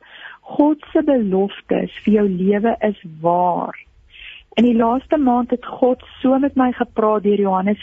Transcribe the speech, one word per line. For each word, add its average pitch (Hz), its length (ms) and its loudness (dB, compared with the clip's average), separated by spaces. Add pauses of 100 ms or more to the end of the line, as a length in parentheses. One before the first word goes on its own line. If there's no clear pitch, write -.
(400)
God 302 520 0
se 320 100 2
beloftes 196 920 -2 (120)
vir 208 80 2
jou 208 160 4
lewe 196 520 0
is 214 180 -2 (220)
waar. 175 560 -2 (800)
In 226 80 4
die 240 120 2
laaste 240 400 0
maand 247 340 0
het 240 160 -4
God 247 360 -2 (180)
so 262 180 2
met 277 180 -2
my 254 160 2
gepraat 214 500 -2
deur 202 180 2
Johannes 196 420 -2